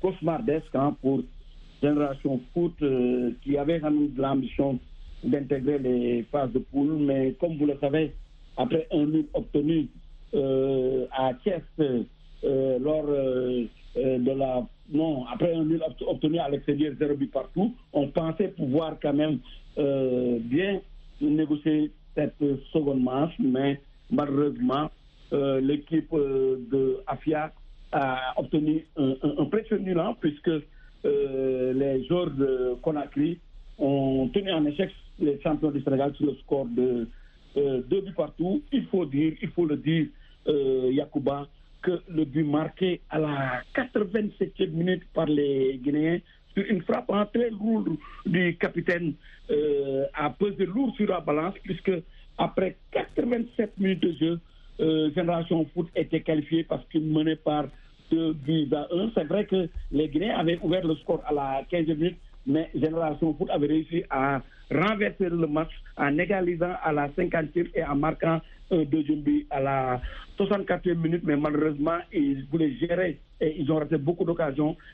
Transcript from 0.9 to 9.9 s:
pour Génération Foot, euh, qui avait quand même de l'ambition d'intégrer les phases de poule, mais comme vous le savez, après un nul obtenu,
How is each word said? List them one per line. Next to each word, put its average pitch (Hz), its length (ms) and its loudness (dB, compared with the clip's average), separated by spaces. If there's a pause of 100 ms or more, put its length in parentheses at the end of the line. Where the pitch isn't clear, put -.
pour 131 220 0 (580)
Génération 143 600 0 (120)
Foot, 175 300 0
euh, 123 480 2 (140)
qui 143 120 0
avait 151 220 2
quand 151 140 0
même 147 200 2
de 123 80 -6
l'ambition 135 600 0 (440)
d'intégrer 139 540 0
les 120 540 0
phases 135 180 0
de 120 80 0
poule, 143 400 0
mais 135 400 2
comme 165 180 -2
vous 143 100 2
le 147 140 0
savez, 147 320 0 (440)
après 147 340 0
un 147 160 2
nul 156 280 2
obtenu, 147 520 0 (480)